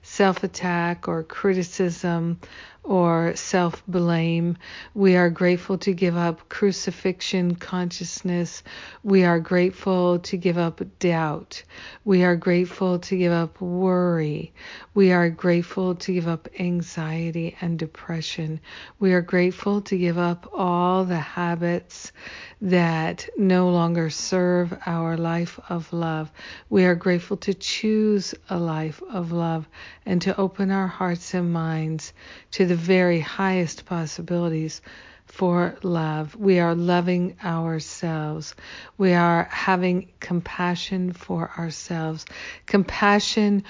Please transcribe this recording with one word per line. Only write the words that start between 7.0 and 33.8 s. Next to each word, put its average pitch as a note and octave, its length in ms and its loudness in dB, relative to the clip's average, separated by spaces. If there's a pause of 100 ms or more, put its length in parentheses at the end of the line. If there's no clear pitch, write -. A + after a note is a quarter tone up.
consciousness. F3 1080 -4 (420)
We G3 200 6
are E3+ 160 4
grateful F3+ 800 2
to F3 160 -6
give F3 220 0
up E3 240 -2 (180)
doubt. E3 640 -2 (400)
We F#3 220 4
are F3 100 4
grateful F3+ 640 0
to F#3 180 -2
give F3 140 2
up E3 300 -2
worry. F3 880 0 (420)
We F#3+ 200 6
are F3 160 4
grateful F3 640 0
to F#3 180 -4
give E3+ 140 -2
up E3 220 -4 (100)
anxiety E3+ 1040 -4
and E3+ 180 -4
depression. D#3+ 800 -8 (400)
We F#3+ 140 4
are F3+ 80 4
grateful F#3 640 0
to G3 140 -2
give F3 200 0
up F3 360 -2
all F3+ 520 2
the F3+ 100 -2
habits E3+ 960 -4 (520)
that E3+ 640 2 (100)
no F#3 320 4
longer E3+ 400 2
serve F3+ 640 0 (120)
our E3 320 -2
life E3+ 500 -2
of E3+ 240 -6
love. D#3+ 400 -4 (380)
We F#3+ 160 6
are F3+ 100 6
grateful F3 420 0
to G3 160 -4
choose G#3+ 800 0 (160)
a F#3 80 -2
life D#3+ 520 -4
of F3 240 -4
love E3 340 -2 (380)
and F3+ 160 0
to G3 180 -2
open F#3+ 320 0
our F#3+ 160 0
hearts F3 460 -4
and F3 180 0
minds D#3+ 640 -4 (380)
to F#3 140 2
the F3 120 2
very F3 420 4
highest F#3 640 -2